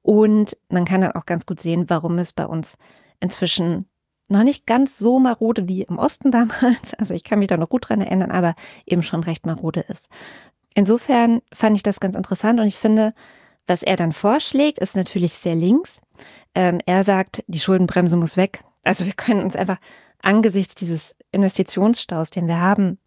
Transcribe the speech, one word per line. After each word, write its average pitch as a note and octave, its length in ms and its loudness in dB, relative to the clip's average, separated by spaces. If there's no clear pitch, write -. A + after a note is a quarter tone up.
Und G#3+ 560 2
man F3+ 160 0
kann F#3+ 160 0
dann F#3 120 2
auch E3+ 140 -10
ganz E3+ 180 -4
gut E3+ 140 -8
sehen, E3+ 320 -2
warum E3 280 -2
es F3 140 -4
bei - 140 -6
uns - 300 -8
inzwischen F3+ 680 -2
noch G3+ 160 4
nicht C#4 200 0
ganz C4+ 320 0
so A#3+ 220 2
marode A3 500 0
wie F#3 140 -4
im - 160 -6
Osten - 320 0
damals, A#3+ 640 2
also G3+ 180 -4
ich F3 120 -8
kann G#3 160 0
mich G3 80 0
da F3+ 100 2
noch D#3+ 100 -2
gut - 200 -2
dran G#3 120 0
erinnern, F#3+ 300 0
aber F3 240 0
eben F3 160 0
schon E3 220 -4
recht E3 200 -6
marode E3 360 -4
ist. - 280 -10
Insofern A#3 680 2
fand G#3+ 240 2
ich G3 60 -2
das G3+ 180 -2
ganz G3 160 -4
interessant G#3+ 440 0
und G#3+ 60 2
ich G3+ 100 -2
finde, A3 360 2
was F3 160 0
er F#3+ 140 0
dann E3 160 0
vorschlägt, C#4 680 0
ist - 180 -4
natürlich F3+ 380 -2
sehr E3+ 200 -4
links. G3 460 0
Ähm, F3 320 2
er F#3+ 180 2
sagt, F#3+ 420 -2
die E3 140 -6
Schuldenbremse F3+ 560 2
muss E3+ 220 0
weg. - 260 -2
Also F#3+ 220 0
wir G3 80 -4
können G#3+ 300 -2
uns F#3+ 120 -2
einfach F#3 220 -2
angesichts G3 520 2
dieses E3+ 440 -6
Investitionsstaus, F#3+ 1000 0
den F3 160 -4
wir E3 120 0
haben F#3+ 380 2